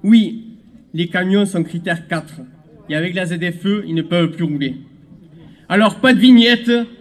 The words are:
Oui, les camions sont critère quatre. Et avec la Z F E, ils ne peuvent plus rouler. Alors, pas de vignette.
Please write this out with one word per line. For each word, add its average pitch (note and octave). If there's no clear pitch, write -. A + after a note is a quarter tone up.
Oui, G#3+
les E3+
camions F#3+
sont F3+
critère E3+
quatre. D#3
Et D3+
avec F3
la F#3
Z E3+
F F3
E, G3+
ils E3
ne E3
peuvent E3
plus F3
rouler. C#3+
Alors, G3+
pas C4
de G3
vignette. A#3